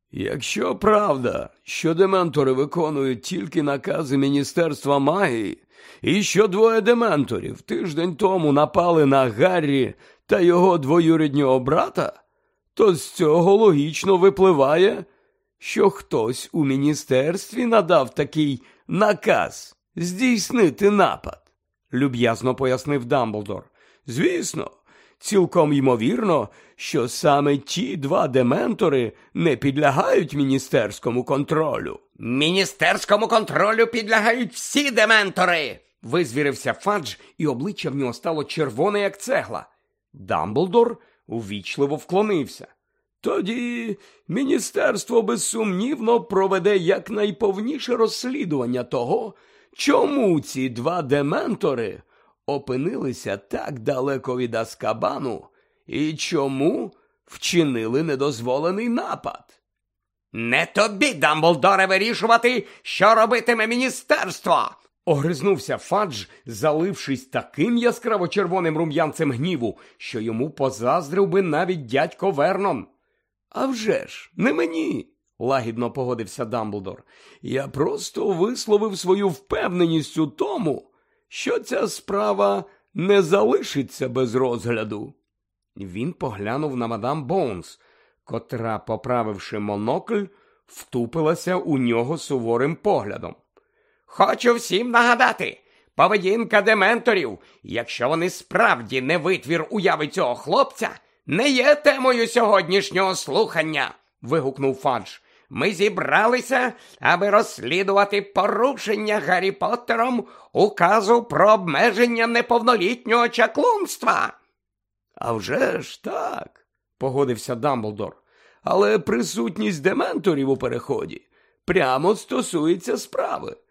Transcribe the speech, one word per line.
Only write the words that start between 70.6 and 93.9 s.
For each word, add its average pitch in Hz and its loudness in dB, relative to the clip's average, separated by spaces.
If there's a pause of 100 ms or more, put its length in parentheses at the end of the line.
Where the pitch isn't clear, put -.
би 185 0
навіть 170 -2
дядько 160 0
Вернон. 170 -2 (600)
«А - -4
вже 220 -2
ж, - -20
не 240 2
мені!» 320 -4 (260)
лагідно 120 -2
погодився 123 -6
Дамблдор. 104 -8 (380)
«Я 131 -6
просто 190 -4
висловив 208 0
свою 190 0
впевненість 165 -2
у 156 2
тому, 214 -4 (380)
що - -4
ця - -4
справа 196 -2 (300)
не 196 4
залишиться 190 0
без 117 -2
розгляду». 113 -2 (600)
Він 101 -8
поглянув 127 -6
на 120 -2
мадам 120 -4
Боунс, 123 -4 (440)
котра, 113 -6
поправивши 110 -4
монокль, 113 -4 (420)
втупилася 160 -4
у 156 -2
нього 120 0
суворим 127 -2
поглядом. 117 -4 (720)